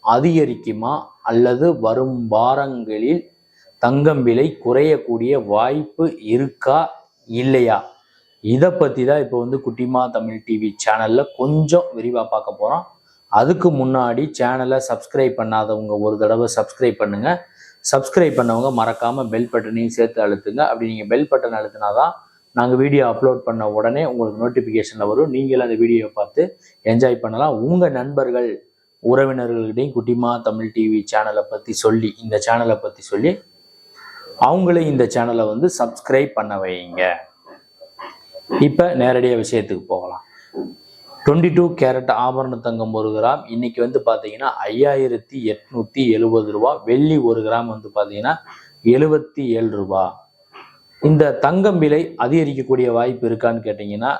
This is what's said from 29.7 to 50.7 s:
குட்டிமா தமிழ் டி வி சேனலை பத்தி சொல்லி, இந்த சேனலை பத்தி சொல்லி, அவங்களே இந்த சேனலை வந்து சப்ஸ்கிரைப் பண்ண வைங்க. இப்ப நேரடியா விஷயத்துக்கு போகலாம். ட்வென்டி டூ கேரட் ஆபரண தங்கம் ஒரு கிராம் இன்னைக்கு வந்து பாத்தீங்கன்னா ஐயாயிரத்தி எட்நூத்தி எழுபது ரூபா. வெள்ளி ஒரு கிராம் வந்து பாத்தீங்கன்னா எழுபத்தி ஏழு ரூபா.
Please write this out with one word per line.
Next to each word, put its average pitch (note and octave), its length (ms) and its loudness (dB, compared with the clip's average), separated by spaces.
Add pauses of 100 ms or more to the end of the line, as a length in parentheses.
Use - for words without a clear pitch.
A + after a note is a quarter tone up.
குட்டிமா A#2+ 460 -2
தமிழ் A2 300 -4
டி A2+ 180 0
வி G#2+ 100 2 (120)
சேனலை G#2+ 380 0
பத்தி A2 220 -10
சொல்லி, A2 500 0
இந்த G#2+ 240 -2
சேனலை A#2 340 2
பத்தி - 220 -10
சொல்லி, A2+ 300 0 (1080)
அவங்களே F3 460 4
இந்த C3+ 180 2
சேனலை A#2 420 0
வந்து B2 320 0
சப்ஸ்கிரைப் C3 540 0
பண்ண G#2 260 -4
வைங்க. F2+ 440 -6 (1600)
இப்ப D3+ 340 4
நேரடியா B2 500 2
விஷயத்துக்கு G#2 420 -2
போகலாம். F2+ 380 -6 (1000)
ட்வென்டி E3 300 4
டூ F3 200 4
கேரட் B2+ 360 0
ஆபரண B2+ 500 -2
தங்கம் A2+ 320 -4
ஒரு A2 160 -2
கிராம் A#2 380 0
இன்னைக்கு A#2 360 -6
வந்து B2 240 0
பாத்தீங்கன்னா A2+ 420 -2 (180)
ஐயாயிரத்தி C3 720 0 (140)
எட்நூத்தி B2 580 -6
எழுபது A2 420 2
ரூபா. A#2+ 320 0
வெள்ளி C#3+ 320 4
ஒரு A#2 260 2
கிராம் A2+ 240 -2
வந்து G#2+ 280 -12
பாத்தீங்கன்னா G#2 400 -2 (500)
எழுபத்தி D3 640 2
ஏழு A2+ 240 0
ரூபா. F#2+ 540 -2 (800)